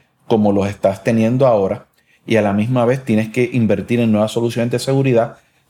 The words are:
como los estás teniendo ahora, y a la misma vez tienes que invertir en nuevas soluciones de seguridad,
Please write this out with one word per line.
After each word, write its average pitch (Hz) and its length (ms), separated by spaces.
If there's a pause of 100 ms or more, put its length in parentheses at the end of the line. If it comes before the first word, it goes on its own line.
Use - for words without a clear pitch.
(280)
como 107 240
los 98 160
estás 98 360
teniendo 117 440
ahora, 101 400 (380)
y 113 120
a 107 40
la 101 120
misma 117 320
vez 135 180
tienes 110 260
que 123 240
invertir 110 460
en 113 120
nuevas 107 200
soluciones 117 400
de 127 80
seguridad, 135 580 (320)